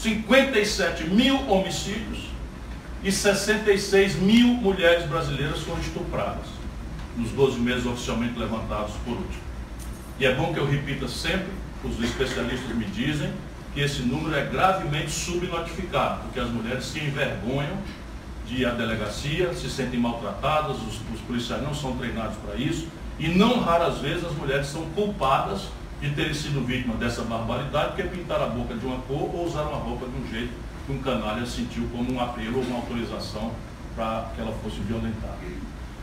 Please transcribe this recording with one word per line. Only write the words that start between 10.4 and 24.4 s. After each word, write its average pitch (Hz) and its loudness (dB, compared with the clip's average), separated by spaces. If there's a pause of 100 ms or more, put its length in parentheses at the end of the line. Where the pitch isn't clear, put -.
que 156 -2
eu 143 2
repita - 0
sempre, 180 -2 (380)
os 117 -4
especialistas 120 -2
me 113 0
dizem, 147 0 (400)
que 139 -2
esse 143 0
número 156 0
é 135 2
gravemente 147 2
subnotificado, - -2
porque 117 -6
as 120 0
mulheres 117 -2
se - -6
envergonham 139 -2 (680)
de 127 -2
ir 120 2
à 120 2
delegacia, 117 -2
se - -6
sentem 123 -2
maltratadas, 127 0
os, 110 -6 (120)
os 104 -6
policiais 120 -2
não 147 -2
são 127 -4
treinados 113 -4
para 104 -6
isso, 160 0 (320)
e 160 0
não 214 6
raras 170 4
vezes 170 -2
as 165 -4
mulheres 139 0